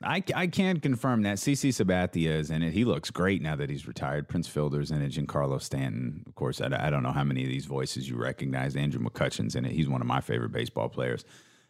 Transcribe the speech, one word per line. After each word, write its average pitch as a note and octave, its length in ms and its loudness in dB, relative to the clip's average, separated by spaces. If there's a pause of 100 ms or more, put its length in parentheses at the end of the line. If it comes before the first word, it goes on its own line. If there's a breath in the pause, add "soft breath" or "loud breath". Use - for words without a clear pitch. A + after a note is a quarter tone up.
I, E3 220 -2 (100)
I F3+ 140 0
can't F#3 340 2
confirm B2 420 2
that. G2+ 140 2
C C#3+ 160 2
C C3+ 160 4
Sabathia F2+ 600 4
is D#2 200 2
in D#2+ 140 0
it. D#2+ 100 0
He G#2 100 4
looks F2+ 280 2
great F#2 300 2
now D#2 160 0
that C#2 120 -2
he's C#2+ 180 -6
retired. C#2+ 400 -4
Prince E2+ 200 0
Fielder's D2 420 0
in D2+ 120 0
it. C#2 100 0
Giancarlo C#2+ 500 0
Stanton. B1+ 640 -4
Of - 100 -18
course, C2+ 260 -4
I, C2+ 260 0
I - 20 2
don't C#2 140 2
know C2 80 0
how C#2+ 120 0
many C2 200 2
of C2 60 -2
these C#2 160 -4
voices C2 440 -4
you A#1+ 60 -4
recognize. C2 600 -2
Andrew C#2 260 0
McCutcheon's B1 540 -2
in B1+ 100 -2
it. B1 80 -2
He's D2 160 2
one C2 120 0
of A#1+ 60 -2
my B1+ 140 2
favorite A#1 300 -2
baseball A#1 380 -4
players. B1 360 -4 (440 soft breath)